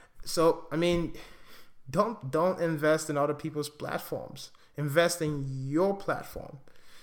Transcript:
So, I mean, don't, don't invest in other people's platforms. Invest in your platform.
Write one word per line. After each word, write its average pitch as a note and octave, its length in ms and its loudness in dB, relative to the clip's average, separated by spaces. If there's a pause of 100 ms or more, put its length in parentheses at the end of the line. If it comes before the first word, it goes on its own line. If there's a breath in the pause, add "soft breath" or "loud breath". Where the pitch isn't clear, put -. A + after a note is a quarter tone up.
(240 soft breath)
So, E3 480 4
I D3+ 60 -2
mean, F3 360 2 (720 loud breath)
don't, C3+ 440 0
don't E3+ 300 2
invest D#3 480 2
in D3 80 0
other D3 160 2
people's D3 360 -4
platforms. - 800 -8 (280 soft breath)
Invest D3+ 440 2
in D3 260 -2
your C#3+ 480 0
platform. - 640 -6 (440 soft breath)